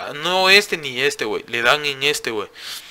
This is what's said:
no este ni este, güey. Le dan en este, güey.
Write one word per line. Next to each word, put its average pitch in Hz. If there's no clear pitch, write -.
no 185
este 202
ni 135
este, 139
güey. 101
Le 117
dan 143
en 135
este, 143
güey. 101